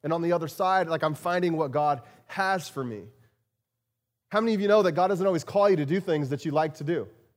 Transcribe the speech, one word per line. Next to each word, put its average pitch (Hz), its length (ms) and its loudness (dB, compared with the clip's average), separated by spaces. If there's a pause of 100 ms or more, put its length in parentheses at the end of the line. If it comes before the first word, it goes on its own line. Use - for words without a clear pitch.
and 151 100 -2
on 170 80 -2
the 170 100 0
other 165 160 0
side, 185 400 0
like, 160 140 -2
I'm 156 140 0
finding 175 420 0
what 151 140 -2
God 147 320 0 (240)
has 190 420 -2
for 135 140 -8
me. 107 220 -8 (1200)
How 214 120 2
many 226 120 2
of 196 80 0
you 202 60 0
know 208 160 6
that 180 80 4
God 175 160 2
doesn't 190 180 0
always 180 180 0
call 202 280 2
you 190 60 6
to 147 100 -2
do 185 120 0
things 156 300 -2
that 143 160 -6
you 156 60 -2
like 151 240 0
to - 80 -14
do? 143 240 -4 (300)